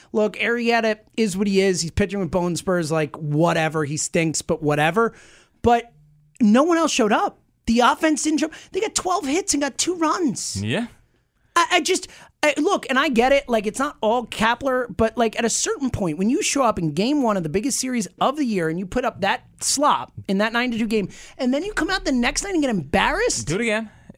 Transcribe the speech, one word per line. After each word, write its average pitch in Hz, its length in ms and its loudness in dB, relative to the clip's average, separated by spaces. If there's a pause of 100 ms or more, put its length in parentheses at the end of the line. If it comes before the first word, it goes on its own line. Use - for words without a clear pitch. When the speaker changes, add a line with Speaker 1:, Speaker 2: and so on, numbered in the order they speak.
(120)
Speaker 1:
Look, 214 260 0
Arrieta 226 600 0 (160)
is 202 220 0
what 202 100 0
he 190 140 4
is. 190 200 2
He's 165 100 -6
pitching 202 280 0
with 175 120 -2
bone 175 260 0
spurs, 175 340 -2
like, 156 260 -2
whatever. 160 680 0
He 143 120 -6
stinks, 165 440 0
but - 200 -4
whatever. 160 520 2 (480)
But 233 300 4 (500)
no 226 220 6
one 339 140 4
else 320 140 2
showed 214 220 2
up. 370 260 -2 (260)
The 226 160 2
offense 302 420 2
didn't 311 160 0
show 302 80 0
up. 320 60 -16 (180)
They 381 80 -6
got 415 160 -4
twelve 359 300 -2
hits 285 280 -2
and 285 80 -2
got 277 160 -4
two 349 180 -2
runs. 311 680 -2
Speaker 2:
Yeah. 151 260 -2 (720)
Speaker 1:
I, 330 100 2 (100)
I 339 40 2
just, 359 260 -4 (360)
I, 302 140 4
look, - 320 0
and 262 100 0
I 311 100 0
get 247 220 4
it. 277 180 2
Like, 220 160 0
it's 214 140 -4
not 269 200 -4
all 226 280 0
Kapler, 254 580 -2 (100)
but, 220 220 0
like, 226 220 0
at 226 40 -2
a 226 60 0
certain 294 400 -2
point, 160 300 -2
when 202 100 0
you 339 140 0
show - 180 0
up 214 160 2
in 160 160 -2
game 254 300 0
one 214 120 2
of 190 60 -2
the 160 80 -4
biggest 214 300 -2
series 247 280 -4 (140)
of 254 160 2
the 302 80 -2
year 180 240 0
and 165 80 -4
you 196 80 -6
put 247 200 -4
up 220 160 -6
that 202 220 -2 (160)
slop 247 520 0 (160)
in 196 100 0
that 220 160 0
nine 240 180 0
to 226 60 -4
two 226 80 0
game, 208 240 -2 (300)
and 254 120 0
then 285 120 0
you 415 100 -8
come 349 160 -2
out 381 160 -2
the 302 60 0
next 247 320 0
night 403 100 -6
and 320 80 2
get 269 80 0
embarrassed? 202 800 0
Speaker 2:
Do 156 80 -2
it 214 60 -2
again. 220 280 -2 (280)